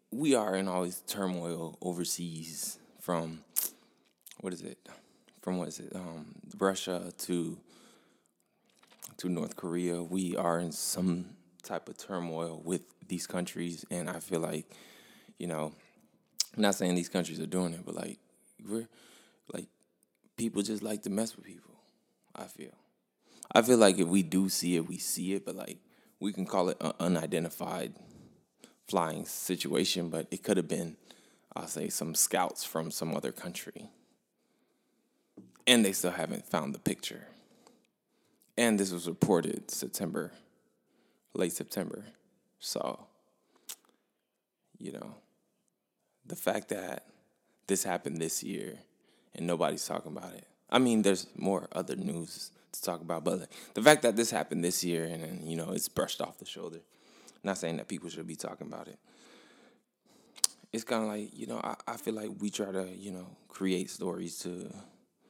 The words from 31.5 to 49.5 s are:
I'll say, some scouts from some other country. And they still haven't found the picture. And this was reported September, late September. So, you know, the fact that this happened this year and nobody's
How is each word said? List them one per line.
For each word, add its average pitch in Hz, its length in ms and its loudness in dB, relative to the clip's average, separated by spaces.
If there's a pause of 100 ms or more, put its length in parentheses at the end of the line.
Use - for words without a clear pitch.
I'll 82 120 -6
say, 80 220 -4
some 82 260 -4
scouts - 500 2
from 82 280 -4
some 82 240 -2
other 65 160 -2
country. - 580 -10 (1800)
And 120 180 10
they 98 80 6
still 87 200 2
haven't 82 340 -4
found 71 280 0
the - 40 -8
picture. - 480 -4 (1300)
And 113 220 6
this 95 140 0
was 87 160 -4
reported - 640 4
September, - 600 -4 (1040)
late 90 180 2
September. - 520 -6 (540)
So, - 480 -4 (1700)
you - 140 -8
know, - 240 -12 (1080)
the 175 120 -8
fact - 320 -2
that 92 380 -4 (600)
this 95 180 4
happened 87 360 0
this - 220 0
year - 360 -6 (560)
and 85 120 -4
nobody's 82 400 2